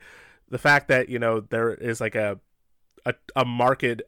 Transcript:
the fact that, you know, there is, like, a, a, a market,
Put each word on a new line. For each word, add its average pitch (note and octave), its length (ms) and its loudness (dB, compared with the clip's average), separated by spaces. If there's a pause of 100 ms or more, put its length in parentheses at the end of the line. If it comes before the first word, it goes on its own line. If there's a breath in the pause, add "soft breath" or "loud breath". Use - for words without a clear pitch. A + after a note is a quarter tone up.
(500 soft breath)
the B2+ 80 -6
fact C#3+ 300 4
that, B2+ 220 2
you B2 100 -4
know, A2+ 200 0
there A2+ 340 -2
is, A#2 280 -6
like, A2 140 -4
a, G#2 240 -2 (640)
a, B2 80 -2 (220)
a C3 100 2
market, B2 640 0